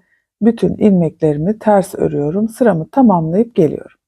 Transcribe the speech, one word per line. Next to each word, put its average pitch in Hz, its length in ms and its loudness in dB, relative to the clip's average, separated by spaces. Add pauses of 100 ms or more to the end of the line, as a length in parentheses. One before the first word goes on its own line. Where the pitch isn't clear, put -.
(420)
bütün 226 360 0
ilmeklerimi 170 840 0
ters 196 360 0
örüyorum. 156 540 -2
Sıramı 196 400 -2
tamamlayıp 202 680 0
geliyorum. - 520 -4